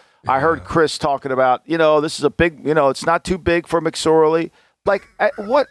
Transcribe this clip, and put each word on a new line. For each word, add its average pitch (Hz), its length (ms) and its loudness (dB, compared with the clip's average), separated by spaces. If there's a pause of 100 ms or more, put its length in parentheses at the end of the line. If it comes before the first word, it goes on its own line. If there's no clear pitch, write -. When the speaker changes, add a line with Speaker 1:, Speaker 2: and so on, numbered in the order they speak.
(280)
Speaker 1:
I 135 120 0
heard 160 200 0
Speaker 2:
Yeah. - 60 -18
Speaker 1:
Chris 160 340 -2
talking 139 320 -4
about, 127 340 0
you 165 140 -2
know, 156 200 4
this 151 200 -4
is - 40 -2
a 143 60 2
big, 160 360 -2
you 143 100 0
know, 143 140 4
it's - 160 -4
not 165 200 0
too 185 140 -4
big 170 280 -2
for 165 140 -2
McSorley. 160 680 0 (340)
Like, 190 220 -2 (100)
I, 208 200 0
what? 226 340 -2